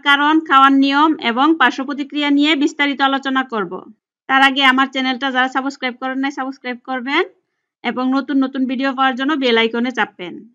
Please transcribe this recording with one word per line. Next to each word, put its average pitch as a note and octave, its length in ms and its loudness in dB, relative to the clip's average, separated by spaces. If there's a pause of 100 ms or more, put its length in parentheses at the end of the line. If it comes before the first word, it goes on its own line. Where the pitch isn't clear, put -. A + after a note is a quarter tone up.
কারণ, C#4+ 300 4 (120)
খাওয়ার C4+ 300 6
নিয়ম C#4 340 4 (140)
এবং A#3 220 0 (100)
পার্শ্ব C#4 280 0
প্রতিক্রিয়া C#4+ 460 -4
নিয়ে D4 260 2
বিস্তারিত C#4+ 460 -2
আলোচনা C4+ 420 0
করব। G#3 280 -6 (560)
তার C4+ 140 2
আগে C4+ 220 2
আমার C4 260 4
চ্যানেলটা C4 400 -4
যারা B3+ 180 0
সাবস্ক্রাইব C4 500 -4
করেন C4 220 -6
নাই, C4+ 120 -4
সাবস্ক্রাইব C4 540 -8
করবেন C4 360 -2 (640)
এবং A#3+ 260 -4
নতুন C#4 280 -2
নতুন C4+ 280 -2
ভিডিও C4+ 260 -2
পাওয়ার C4 240 0
জন্য C4+ 240 -2
বেল A#3+ 180 2
আইকনে A#3 340 0
চাপবেন। F3 420 -6 (200)